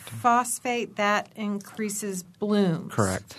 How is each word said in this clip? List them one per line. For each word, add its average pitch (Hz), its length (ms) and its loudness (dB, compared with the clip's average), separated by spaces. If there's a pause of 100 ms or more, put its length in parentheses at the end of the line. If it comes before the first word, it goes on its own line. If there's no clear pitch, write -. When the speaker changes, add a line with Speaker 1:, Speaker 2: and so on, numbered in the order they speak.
Speaker 1:
phosphate, 240 840 0
that 208 400 0
increases 208 880 -6
blooms. 202 680 0
Speaker 2:
Correct. - 480 0